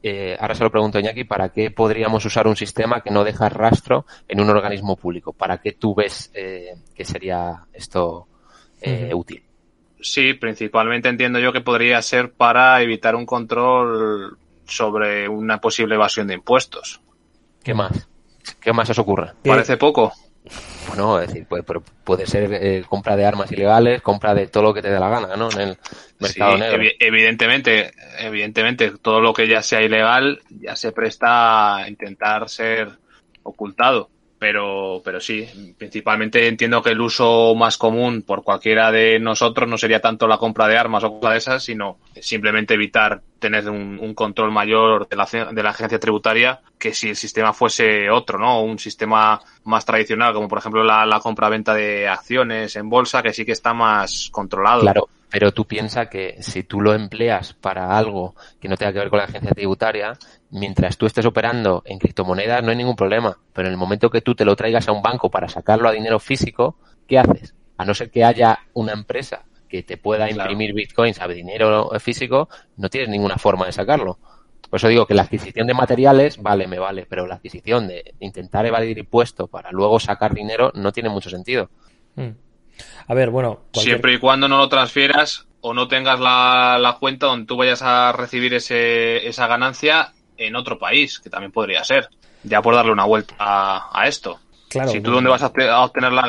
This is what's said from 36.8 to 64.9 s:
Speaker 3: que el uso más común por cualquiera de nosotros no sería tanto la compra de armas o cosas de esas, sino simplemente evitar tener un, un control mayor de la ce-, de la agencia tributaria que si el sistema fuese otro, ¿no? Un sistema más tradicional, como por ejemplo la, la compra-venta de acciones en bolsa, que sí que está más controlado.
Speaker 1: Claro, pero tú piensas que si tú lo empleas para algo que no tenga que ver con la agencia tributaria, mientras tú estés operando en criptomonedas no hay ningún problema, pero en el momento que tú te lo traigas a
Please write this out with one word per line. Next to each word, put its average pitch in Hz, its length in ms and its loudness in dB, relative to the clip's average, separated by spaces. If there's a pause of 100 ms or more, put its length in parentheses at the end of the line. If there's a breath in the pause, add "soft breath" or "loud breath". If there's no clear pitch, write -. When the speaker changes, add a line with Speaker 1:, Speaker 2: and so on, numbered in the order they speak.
Speaker 3:
que 120 100 0
el 110 100 0
uso 117 560 4
más 113 200 2
común 117 460 0
por 98 220 -6
cualquiera 110 480 2
de 113 260 4
nosotros 113 500 0
no 117 80 -4
sería 110 240 2
tanto 113 280 0
la 110 100 4
compra 110 300 0
de 113 100 4
armas 113 240 0
o 107 160 -4
cosas 113 140 0
de 113 60 0
esas, 131 260 -4
sino 104 340 -8 (220)
simplemente 107 540 0
evitar 104 460 0 (200)
tener 104 280 -2
un, 101 320 -8
un 107 140 -10
control 107 380 -2
mayor 107 560 2
de 104 80 -8
la 101 100 0
ce-, 113 200 -4
de 110 180 -6
la 104 60 0
agencia 113 280 -4
tributaria 113 600 0 (180)
que 110 160 -6
si 113 140 -6
el 104 80 -6
sistema 110 360 0
fuese 107 580 2
otro, 113 280 0
¿no? 113 240 2
Un 110 160 -4
sistema 107 600 0 (240 soft breath)
más 110 200 -2
tradicional, 110 480 0
como 107 140 -4
por 101 120 -4
ejemplo 110 260 -2
la, 110 200 4
la 107 140 2
compra-venta 110 560 -2
de 104 320 -2
acciones 110 720 -2
en 104 120 -10
bolsa, 123 360 0
que 110 80 0
sí 113 120 -8
que 110 60 -6
está 117 240 -2
más 107 560 0
controlado. 101 520 2
Speaker 1:
Claro, 101 260 2 (220)
pero 101 220 2
tú 107 140 -4
piensas 107 420 -6
que 95 320 -10
si - 220 -10
tú - 180 -6
lo 107 140 4
empleas 107 600 -4
para 92 440 -2
algo 101 360 -4 (260 loud breath)
que 95 80 -14
no 95 80 -4
tenga 104 160 -4
que 95 80 -6
ver 101 100 -6
con 104 80 2
la 101 80 0
agencia 104 240 -8
tributaria, 104 680 -2 (340 loud breath)
mientras 95 460 -2
tú - 80 -2
estés 110 220 0
operando 110 580 0
en 95 140 -12
criptomonedas 104 640 -2
no 113 60 0
hay 117 60 0
ningún 123 200 -2
problema, 107 400 0 (160)
pero 92 160 -4
en 92 60 -4
el 90 40 -8
momento 101 300 0
que 113 140 0
tú 123 120 0
te 110 120 2
lo 101 100 4
traigas 113 320 -2
a 107 40 0